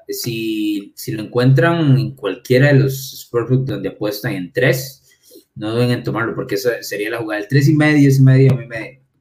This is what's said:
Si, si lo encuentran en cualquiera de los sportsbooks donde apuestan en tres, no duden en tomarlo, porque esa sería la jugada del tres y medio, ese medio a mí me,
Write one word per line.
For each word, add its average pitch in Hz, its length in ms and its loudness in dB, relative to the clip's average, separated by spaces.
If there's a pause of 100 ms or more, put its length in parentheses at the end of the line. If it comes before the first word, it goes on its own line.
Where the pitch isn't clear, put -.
Si, 110 880 -6
si - 160 -12
lo 107 100 -8
encuentran 139 760 2
en 107 160 -6
cualquiera 127 540 0
de 135 100 6
los - 480 -4
sportsbooks 120 400 -2
donde 98 220 -6
apuestan 104 420 -8
en 92 200 -8
tres, - 1000 -6
no 107 180 -10
duden 123 200 0
en - 120 -4
tomarlo, 107 300 -4
porque 101 220 -6
esa 113 260 -4
sería 104 300 -6
la 117 80 -6
jugada 107 220 -6
del - 80 -12
tres 139 200 4
y 156 60 4
medio, 151 340 4
ese 135 140 4
medio 131 300 6
a - 20 -4
mí - 100 -8
me, 110 380 -12 (180)